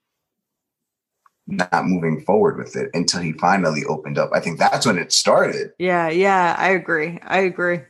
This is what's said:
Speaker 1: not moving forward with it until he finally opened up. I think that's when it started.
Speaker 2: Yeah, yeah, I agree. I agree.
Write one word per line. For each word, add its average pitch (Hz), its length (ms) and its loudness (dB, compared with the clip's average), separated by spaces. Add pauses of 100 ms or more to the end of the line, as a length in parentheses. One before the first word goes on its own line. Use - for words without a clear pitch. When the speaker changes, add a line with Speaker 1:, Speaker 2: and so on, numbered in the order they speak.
(1500)
Speaker 1:
not 90 400 0
moving 82 360 0
forward 101 340 2
with - 200 -10
it - 180 -6
until 87 260 -2
he 82 120 -6
finally 85 560 2
opened 73 300 -4
up. 73 140 -2
I - 80 2
think 80 180 -6
that's 135 280 2
when 98 120 0
it - 140 -4
started. 160 640 2
Speaker 2:
Yeah, 175 300 0
yeah, 180 500 2
I 180 120 2
agree. 170 520 -2
I - 180 -2
agree. 175 500 -2